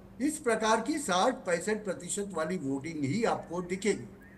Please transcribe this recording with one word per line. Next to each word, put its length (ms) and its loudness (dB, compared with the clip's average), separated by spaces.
इस 180 0
प्रकार 420 4
की 180 -2
साठ 360 4
पैंसठ 500 -2
प्रतिशत 480 -4
वाली 240 0
वोटिंग 480 -2
ही 200 2
आपको 380 0
दिखेगी 460 0